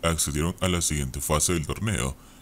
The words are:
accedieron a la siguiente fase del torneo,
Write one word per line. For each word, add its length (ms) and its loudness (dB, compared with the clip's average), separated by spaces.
accedieron 580 0
a 80 0
la 140 2
siguiente 400 -2
fase 320 2
del 140 0
torneo, 500 -2